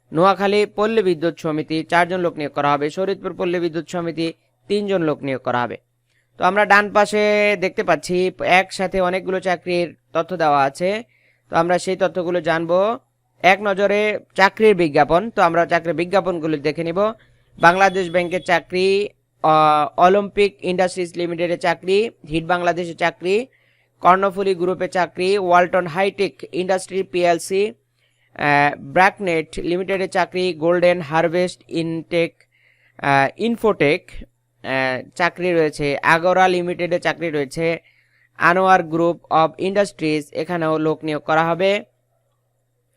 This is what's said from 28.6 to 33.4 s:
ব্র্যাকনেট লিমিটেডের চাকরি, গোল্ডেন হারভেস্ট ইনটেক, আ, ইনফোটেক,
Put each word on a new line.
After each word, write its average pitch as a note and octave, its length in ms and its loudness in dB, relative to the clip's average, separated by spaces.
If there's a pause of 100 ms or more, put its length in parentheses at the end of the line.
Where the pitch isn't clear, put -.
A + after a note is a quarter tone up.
ব্র্যাকনেট E3+ 800 -2
লিমিটেডের F#3 520 -4
চাকরি, F3+ 440 -2
গোল্ডেন F3 460 2
হারভেস্ট E3 680 -2
ইনটেক, E3 760 -4 (540)
আ, C#3 380 2
ইনফোটেক, G3 760 0 (520)